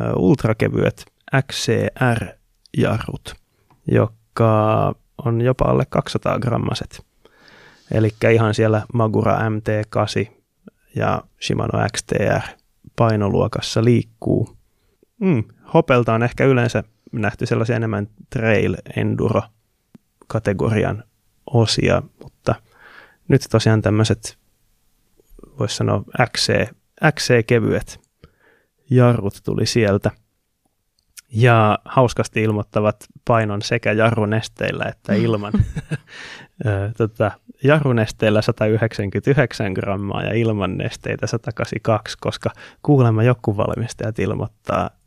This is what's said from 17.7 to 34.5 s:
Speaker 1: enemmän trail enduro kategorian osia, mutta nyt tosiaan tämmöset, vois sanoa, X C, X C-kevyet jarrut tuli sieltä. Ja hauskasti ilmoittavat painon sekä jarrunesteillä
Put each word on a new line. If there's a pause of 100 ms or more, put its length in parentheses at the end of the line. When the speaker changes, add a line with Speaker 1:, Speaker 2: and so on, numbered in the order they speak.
Speaker 1:
enemmän (220)
trail (200)
enduro (840)
kategorian (500)
osia, (220)
mutta (720)
nyt (100)
tosiaan
tämmöset, (1200)
vois
sanoa, (300)
X
C, (460)
X
C-kevyet (880)
jarrut
tuli
sieltä. (1200)
Ja
hauskasti
ilmoittavat (320)
painon
sekä
jarrunesteillä